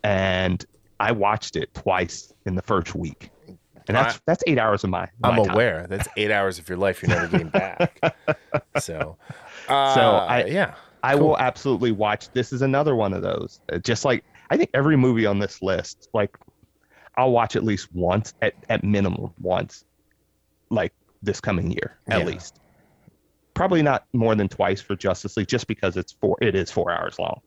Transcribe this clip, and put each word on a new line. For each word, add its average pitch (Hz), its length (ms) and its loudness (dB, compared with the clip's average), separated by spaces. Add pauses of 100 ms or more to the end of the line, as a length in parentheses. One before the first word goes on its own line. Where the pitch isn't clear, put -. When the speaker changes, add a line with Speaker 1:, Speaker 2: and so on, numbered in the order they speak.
Speaker 1:
and 92 600 0 (340)
I 107 140 2
watched 104 420 0
it 69 200 -6
twice - 580 -2 (120)
in 90 100 -4
the 95 60 -4
first 95 340 -2
week. 87 340 -10 (580)
And 101 80 0
that's, 120 220 2
Speaker 2:
I, - 80 -18
Speaker 1:
that's 165 220 0
eight 143 120 2
hours 107 240 2
of 101 60 -2
my, 90 180 -4 (120)
my 120 100 2
Speaker 2:
I'm - 60 2 (100)
Speaker 1:
time. 95 80 -2
Speaker 2:
aware. 95 340 2
That's 98 200 -6 (100)
eight 104 140 0
hours 98 280 0
of 85 80 -20
your 90 100 -6
life 95 240 0
you're 87 80 0
never 85 180 0
getting 85 220 0
back. 95 540 -2
Speaker 1:
<laughs> - 100 0 (680)
Speaker 2:
So, 80 380 -8 (500)
Speaker 1:
So 131 60 2
Speaker 2:
uh, 127 560 4
Speaker 1:
I, 123 160 2
Speaker 2:
yeah, 165 300 -2 (260)
Speaker 1:
I 131 160 2
Speaker 2:
cool. 151 120 6
Speaker 1:
will 156 100 4
absolutely 123 520 0
watch. 104 420 -2
This 127 200 -2
is 123 80 -4
another 139 340 2
one 104 160 0
of 92 120 -4
those. - 360 -6 (140)
Uh, 87 60 -2
just 117 260 -2
like, 123 180 0 (280)
I 175 60 2
think 330 180 2
every 143 200 4
movie 123 300 4
on 101 140 2
this 98 240 -4
list, - 500 -4
like, 104 240 -4 (800)
I'll 127 160 2
watch 117 240 0
at 101 80 0
least 107 300 -2
once, 90 500 -2
at, 107 100 0 (160)
at 110 140 -2
minimum 98 480 0 (100)
once, 90 420 -4 (840)
like, 92 240 -2 (300)
this - 180 -4
coming 90 300 -2
year, - 260 -8 (100)
at 107 120 2
Speaker 2:
Yeah. 82 60 0
Speaker 1:
least. - 340 -10 (960)
Probably 175 260 4
not 143 320 2
more 113 220 4
than 101 120 2
twice 95 320 0
for - 160 -6
Justice 98 420 -4
League, 101 100 0
just - 180 0
because 95 320 -2
it's 87 140 -6
four, - 280 0
it 104 140 2
is 92 160 0
four 87 220 -2
hours - 260 -4
long. - 300 -6